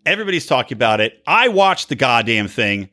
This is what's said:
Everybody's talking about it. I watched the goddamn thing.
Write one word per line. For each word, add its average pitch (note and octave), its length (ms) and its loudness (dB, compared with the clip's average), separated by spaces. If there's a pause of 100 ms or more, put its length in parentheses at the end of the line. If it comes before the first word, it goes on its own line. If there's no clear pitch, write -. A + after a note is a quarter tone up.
Everybody's F#3+ 400 -2
talking B2+ 320 -2
about A2 240 2
it. A2 260 -4
I A3+ 220 2
watched F#3+ 400 0
the B2 80 -6
goddamn A2+ 500 0
thing. G2+ 460 -2